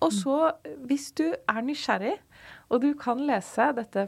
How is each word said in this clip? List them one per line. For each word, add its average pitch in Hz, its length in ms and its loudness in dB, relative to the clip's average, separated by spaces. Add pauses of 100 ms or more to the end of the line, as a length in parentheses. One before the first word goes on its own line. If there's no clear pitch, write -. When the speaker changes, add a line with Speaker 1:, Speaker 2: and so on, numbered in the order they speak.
Speaker 1:
Og - 100 4
så, 277 400 2
Speaker 2:
Mm. 277 340 -12
Speaker 1:
hvis 277 280 -2
du 320 180 0
er 220 300 -2
nysgjerrig, 247 560 -2 (520)
og 240 120 4
du 285 120 4
kan 247 220 -2
lese, 262 580 0
dette 214 340 -4